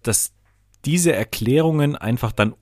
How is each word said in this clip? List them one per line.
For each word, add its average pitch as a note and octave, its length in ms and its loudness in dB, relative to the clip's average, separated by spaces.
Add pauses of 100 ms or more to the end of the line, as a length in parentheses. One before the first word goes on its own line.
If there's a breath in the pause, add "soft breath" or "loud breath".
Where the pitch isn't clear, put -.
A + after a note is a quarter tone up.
dass - 300 -2 (500)
diese E3+ 300 2
Erklärungen D3 800 0
einfach A2+ 380 -4
dann G#2+ 280 0